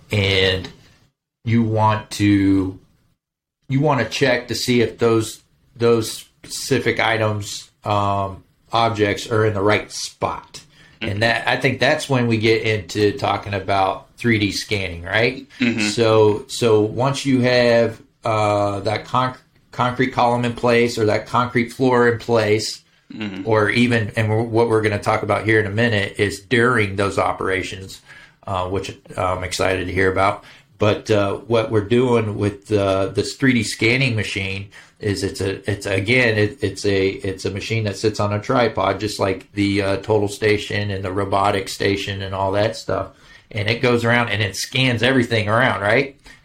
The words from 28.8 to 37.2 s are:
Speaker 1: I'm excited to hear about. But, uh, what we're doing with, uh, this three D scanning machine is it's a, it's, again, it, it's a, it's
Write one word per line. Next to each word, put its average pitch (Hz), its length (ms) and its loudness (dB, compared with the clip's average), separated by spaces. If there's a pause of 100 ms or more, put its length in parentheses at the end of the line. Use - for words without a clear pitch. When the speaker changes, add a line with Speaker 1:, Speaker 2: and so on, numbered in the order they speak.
Speaker 1:
I'm 92 260 -2
excited 92 440 -2
to 90 60 -8
hear 92 160 2
about. 98 360 0 (320)
But, 104 340 0
uh, 101 240 0
what 113 360 -2
we're 107 100 2
doing 113 560 2
with, 104 340 -4
uh, 98 360 2
this - 280 -4
three 131 180 2
D 113 100 2
scanning 123 520 0
machine 98 540 -6 (300)
is 98 240 -2
it's 95 180 -4
a, 98 280 -4
it's, 98 180 -4
again, 107 500 2
it, 104 260 0
it's 98 220 -4
a, 98 240 2
it's 98 340 -6